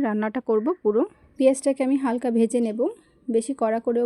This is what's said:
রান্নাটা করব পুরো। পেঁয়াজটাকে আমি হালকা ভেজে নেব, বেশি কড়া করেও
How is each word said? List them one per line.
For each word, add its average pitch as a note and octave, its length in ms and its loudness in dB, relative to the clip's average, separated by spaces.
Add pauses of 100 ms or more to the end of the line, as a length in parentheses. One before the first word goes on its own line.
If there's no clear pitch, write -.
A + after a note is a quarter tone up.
রান্নাটা G#3+ 440 -2
করব A3 180 2 (160)
পুরো। G#3+ 180 2 (360)
পেঁয়াজটাকে C4+ 500 2
আমি C4+ 160 2
হালকা A#3+ 340 -2
ভেজে A3+ 300 2
নেব, G#3+ 120 -6 (480)
বেশি A3+ 340 0
কড়া A3+ 240 0
করেও A#3+ 200 0